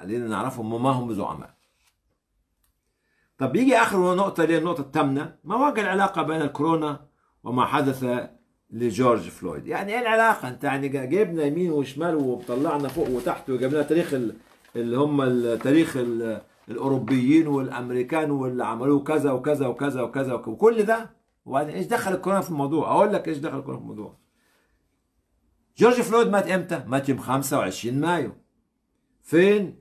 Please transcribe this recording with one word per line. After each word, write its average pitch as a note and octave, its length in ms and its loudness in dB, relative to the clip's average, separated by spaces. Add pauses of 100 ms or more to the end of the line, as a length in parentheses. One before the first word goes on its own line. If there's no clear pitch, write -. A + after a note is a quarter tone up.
الذين A2+ 260 -4
نعرفهم A2 440 -4
وما B2 180 0
هم B2 220 -2
زعماء. D#2+ 420 -8 (1800)
طب C3 180 0
يجي B3+ 200 4
آخر F#3+ 380 4
نقطة F#3+ 280 0
اللي D#3+ 120 4
هي D#3+ 40 4
النقطة D#3+ 220 -2
الثامنة، C#3+ 640 -2
ما A#3+ 240 0
وجه A3 120 -2
العلاقة F#3+ 420 0
بين D#3 200 -2
الكورونا D3+ 580 -2 (440)
وما A#2+ 200 0
حدث C3 640 0 (420)
لجورج A2+ 580 0
فلويد؟ D#2+ 380 -10
يعني G3+ 260 -6
إيه A#3 80 -2
العلاقة؟ A3+ 480 2
أنت B2+ 160 -8
يعني C#3 240 -2
جا-، C3+ 160 -4
جايبنا E3+ 400 0
يمين E3 280 0
وشمال D3 440 -2
وطلعنا C3+ 720 -2
فوق C3 200 -2
وتحت B2 420 -4
وجبنا C3 320 0
تاريخ D#3+ 320 0
ال-، A#2 220 -2 (400)
اللي A#2 200 -2
هم C#3+ 260 2
ال-، A#2+ 360 2
تاريخ D3+ 380 2
ال-، A#2 440 -4 (280)
الأوروبيين C3 800 2
والأمريكان C3 840 -2
واللي B2+ 340 -2
عملوه B2+ 380 2
كذا C#3+ 300 2
وكذا C3+ 340 0
وكذا B2+ 360 -4
وكذا B2+ 320 -4
وك-، - 140 -8
وكل G#3+ 340 4
ده، A3+ 280 -2 (360)
وبعدين D3 280 -2
إيش F3+ 120 -4
دخل G3 260 -2
الكورونا F#3 300 0
في F#3 80 -10
الموضوع؟ C#3 400 0
أقول F#3+ 220 4
لك F#3 160 -2
إيش D#3 100 -4
دخل C#3+ 200 -6
الكورونا C3 200 -10
في A2 40 -16
الموضوع. G#2+ 340 -14 (1600)
جورج B3 220 8
فلويد A3 280 4
مات G3 200 2
إمتى؟ E3+ 380 -2
مات C3+ 220 -2
يوم B2+ 100 0
خمسة C3+ 400 -2
وعشرين A2+ 420 -2
مايو. D#3 320 -2 (880)
فين؟ G3 580 4